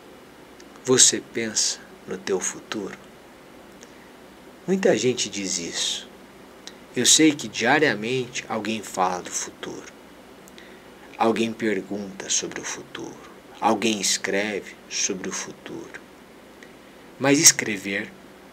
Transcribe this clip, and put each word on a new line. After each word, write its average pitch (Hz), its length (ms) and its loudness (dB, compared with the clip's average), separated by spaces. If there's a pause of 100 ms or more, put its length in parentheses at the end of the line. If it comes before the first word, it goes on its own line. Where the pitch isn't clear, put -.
(840)
você 120 380 6 (100)
pensa 113 460 -2 (300)
no 95 100 -6
teu 95 220 0
futuro?" - 580 -8 (1700)
Muita 190 320 4
gente 120 320 0
diz 98 300 -4
isso. - 500 -4 (840)
Eu 120 100 0
sei 156 280 8
que 143 160 -6
diariamente 123 1000 0
alguém 110 320 -4
fala 90 400 0
do - 100 -12
futuro. - 520 -8 (1400)
Alguém 113 340 2
pergunta 98 800 -4
sobre 87 300 -2
o - 40 -12
futuro. - 520 -10 (440)
Alguém 107 400 2
escreve 98 760 -2 (120)
sobre - 400 -4
o - 40 -6
futuro. - 680 -10 (1160)
Mas 143 220 4
escrever, 104 720 2 (400)